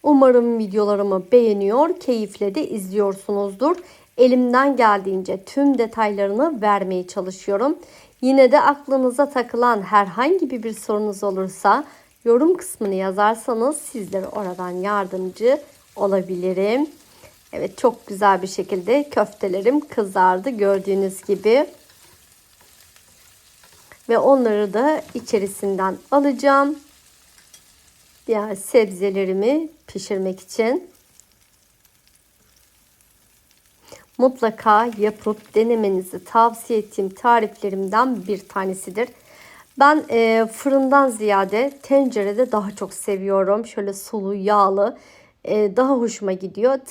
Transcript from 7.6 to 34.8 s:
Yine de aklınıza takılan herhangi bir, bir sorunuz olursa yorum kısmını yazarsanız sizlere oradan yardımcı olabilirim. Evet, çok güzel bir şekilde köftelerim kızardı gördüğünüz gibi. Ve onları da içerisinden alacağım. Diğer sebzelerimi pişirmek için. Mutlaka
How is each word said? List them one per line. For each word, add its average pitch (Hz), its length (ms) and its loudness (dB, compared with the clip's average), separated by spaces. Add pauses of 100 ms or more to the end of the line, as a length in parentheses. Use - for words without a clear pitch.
Yine 262 300 6
de 294 100 6
aklınıza 269 680 0
takılan 240 520 0
herhangi 214 680 0
bir, 247 140 -8
bir 226 100 -8
sorunuz 208 500 -6
olursa 196 600 0 (420)
yorum 262 320 4
kısmını - 360 -6
yazarsanız 220 840 0
sizlere 190 500 -10
oradan 180 420 -8
yardımcı 190 920 -2 (340)
olabilirim. 196 960 -2 (640)
Evet, 190 240 -10
çok 233 300 -2
güzel 196 340 2
bir 190 60 -6
şekilde 202 640 -2
köftelerim 208 680 -2
kızardı 190 680 0
gördüğünüz 196 760 -2
gibi. 214 420 2 (2500)
Ve 226 80 2
onları 208 560 2
da 285 280 0 (120)
içerisinden 196 840 -4 (140)
alacağım. 277 680 2 (1500)
Diğer 214 280 -2
sebzelerimi 196 1120 0 (180)
pişirmek 190 520 -6
için. 240 500 -4 (3250)
Mutlaka 226 800 2